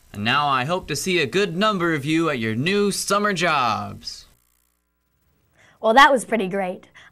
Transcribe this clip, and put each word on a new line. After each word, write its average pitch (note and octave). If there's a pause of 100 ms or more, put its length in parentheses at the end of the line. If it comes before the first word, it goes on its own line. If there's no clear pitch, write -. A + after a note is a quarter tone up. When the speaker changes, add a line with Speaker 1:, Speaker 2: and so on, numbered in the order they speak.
(120)
Speaker 1:
And G2+
now C#3+
I B2+
hope F3+
to D3+
see F3+
a C#3+
good F3
number F#3
of C#3
you D#3+
at C3
your A2
new G3
summer G3+
jobs. A#2+ (1500)
Speaker 2:
Well, A3
that C#4+
was B3
pretty G#3+
great. F#3+ (260)